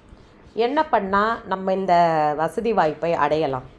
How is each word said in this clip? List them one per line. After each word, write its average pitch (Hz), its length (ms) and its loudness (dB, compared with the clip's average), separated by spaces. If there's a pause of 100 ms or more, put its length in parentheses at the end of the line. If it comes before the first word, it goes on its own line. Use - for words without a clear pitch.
(540)
என்ன 269 320 0
பண்ணா 208 600 0
நம்ம 190 280 -2
இந்த 190 200 0 (440)
வசதி 208 360 -2
வாய்ப்பை 165 400 0
அடையலாம், 147 500 0 (140)